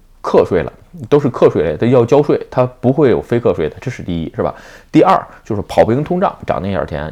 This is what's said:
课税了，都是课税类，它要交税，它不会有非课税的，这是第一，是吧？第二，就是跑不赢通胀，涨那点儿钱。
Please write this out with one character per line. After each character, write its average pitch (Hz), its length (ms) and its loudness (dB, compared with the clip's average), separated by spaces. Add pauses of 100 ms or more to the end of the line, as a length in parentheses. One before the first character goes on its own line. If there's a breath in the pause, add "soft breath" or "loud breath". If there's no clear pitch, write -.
(220)
课 147 240 2
税 87 160 0
了， 64 100 -6 (380)
都 147 100 4
是 139 80 0
课 127 220 2
税 98 140 0
类， 78 120 -2
它 113 120 -2
要 127 180 4
交 - 160 4
税， 147 180 0 (120)
它 127 160 0 (120)
不 127 140 2
会 143 160 2
有 87 100 2
非 117 200 -2
课 117 160 2
税 78 120 -2
的， - 140 -10
这 - 80 -10
是 - 140 -10
第 85 180 -6
一， 80 140 -8
是 107 80 -4
吧？ 80 100 -4 (380 loud breath)
第 - 100 4
二， 185 180 4 (240 loud breath)
就 110 120 -8
是 101 80 -4
跑 - 200 2
不 107 80 2
赢 135 120 0
通 180 180 -4
胀， 190 140 -2 (100)
涨 - 160 -4
那 92 60 -6
点 95 140 -2
儿 76 40 -4
钱。 78 260 -8